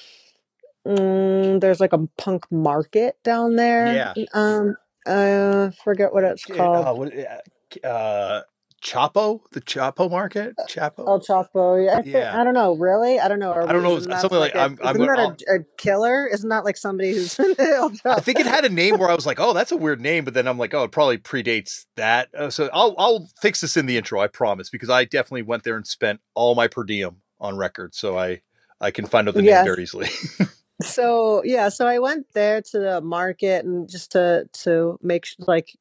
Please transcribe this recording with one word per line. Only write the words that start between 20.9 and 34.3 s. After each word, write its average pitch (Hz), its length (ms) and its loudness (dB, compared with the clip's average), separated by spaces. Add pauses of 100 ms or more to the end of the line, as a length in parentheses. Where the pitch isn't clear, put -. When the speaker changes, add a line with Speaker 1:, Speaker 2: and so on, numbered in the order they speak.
Speaker 2:
probably 139 240 2
predates 110 680 -6 (100)
that." 117 380 0
Uh, 147 160 -6
so - 240 -4
I'll, 202 240 4
I'll 208 300 2 (120)
fix - 220 0
this 165 160 -2
in 143 80 0
the 123 100 0
intro, 107 240 -4
I 104 60 2
promise, 101 420 -4
because 117 220 -8
I 127 140 4
definitely 127 380 -4
went 110 220 -6
there 113 120 -4
and 110 100 -12
spent 107 340 -4 (140)
all 120 200 2
my 120 140 2
per 120 160 -8
diem 98 380 -6 (180)
on 101 160 -8
record, 90 380 -8
so 95 240 -4
I, 90 240 -4 (400)
I 104 80 -2
can 107 160 -6
find 107 220 2
out 104 60 -2
the 208 60 2
name 202 80 6
Speaker 1:
Yes. 190 160 8
Speaker 2:
very - 180 0
easily. - 260 -8 (300)
<laughs> 190 100 2 (340)
Speaker 1:
So, 233 640 2
yeah, 233 240 2
so 240 180 -2
I 240 140 2
went 269 340 -2
there 208 260 2
to - 200 -6
the 190 200 -2
market 180 640 -2
and 175 240 -4
just 180 240 -16
to, 175 360 2 (160)